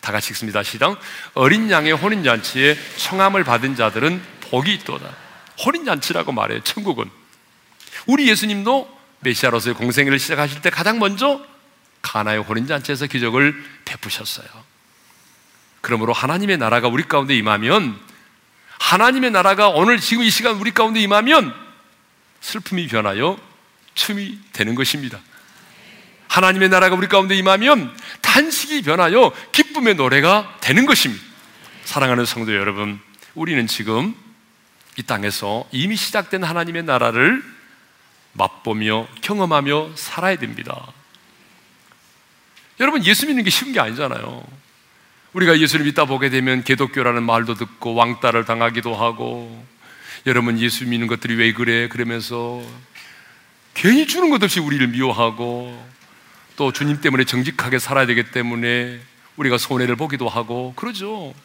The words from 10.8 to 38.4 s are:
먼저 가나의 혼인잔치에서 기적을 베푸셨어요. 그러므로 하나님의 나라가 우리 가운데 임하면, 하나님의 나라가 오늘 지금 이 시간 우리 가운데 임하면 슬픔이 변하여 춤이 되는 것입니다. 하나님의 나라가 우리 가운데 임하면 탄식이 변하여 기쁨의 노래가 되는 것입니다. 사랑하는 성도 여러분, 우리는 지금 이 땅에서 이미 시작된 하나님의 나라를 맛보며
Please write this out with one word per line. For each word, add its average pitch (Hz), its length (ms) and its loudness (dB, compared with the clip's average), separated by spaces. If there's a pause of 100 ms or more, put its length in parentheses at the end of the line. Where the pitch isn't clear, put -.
먼저 233 440 0 (560)
가나의 107 420 -2
혼인잔치에서 135 640 -4
기적을 131 540 0 (240)
베푸셨어요. - 600 -10 (1300)
그러므로 113 320 -2
하나님의 180 460 0
나라가 117 280 2
우리 120 160 0
가운데 139 340 0
임하면, 110 640 2 (800)
하나님의 247 540 2
나라가 196 360 4
오늘 190 300 4
지금 226 240 0
이 220 80 4
시간 226 260 0
우리 214 140 -2
가운데 220 300 2
임하면 214 520 4 (880)
슬픔이 185 460 -6
변하여 113 500 0 (580)
춤이 202 440 -6 (140)
되는 110 240 -2
것입니다. 127 420 -4 (1120)
하나님의 190 400 4
나라가 185 260 6
우리 185 140 0
가운데 190 260 4
임하면 190 600 4 (260)
탄식이 294 640 0
변하여 175 500 4 (200)
기쁨의 285 420 2
노래가 156 680 4
되는 208 260 4
것입니다. 131 360 2 (600)
사랑하는 127 420 2
성도 110 280 -4
여러분, 101 460 -2 (340)
우리는 160 320 -2
지금 117 480 -4 (840)
이 120 60 -12
땅에서 104 720 -6
이미 185 240 -4
시작된 190 480 -4
하나님의 170 400 -4
나라를 131 580 2 (920)
맛보며 107 760 -2 (140)